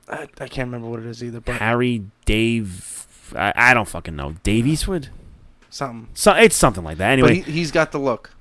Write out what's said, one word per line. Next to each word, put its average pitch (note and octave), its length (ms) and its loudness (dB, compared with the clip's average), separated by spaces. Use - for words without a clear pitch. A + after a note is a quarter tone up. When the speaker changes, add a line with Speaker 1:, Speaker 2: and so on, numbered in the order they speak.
Speaker 1:
I, C3+ 140 -10
I C3+ 80 -10
can't B2+ 200 -6
remember A#2+ 220 -10
what A#2 100 -8
it A2+ 60 -12
is A#2 180 -12
either. A#2 160 -10
But B2 180 -6
Speaker 2:
Harry A#2 480 0
Dave. G#2+ 800 -2
I, F#2 200 -2
I B2 200 6
don't G#2+ 120 0
fucking E2+ 280 -10
know. C#2+ 260 -8
Dave A2 240 2
Eastwood? D#3 440 -2
Speaker 1:
Something. A#2+ 460 -10
Speaker 2:
So, - 160 4
it's G3 240 6
something G2 280 2
like D#2 140 -10
that. F#2+ 140 2
Anyway. B2 300 4
Speaker 1:
But - 40 -12
he, D#3 140 -4
he's D#3+ 120 -4
got D#3+ 200 2
the D3+ 80 -4
look. C3 420 -4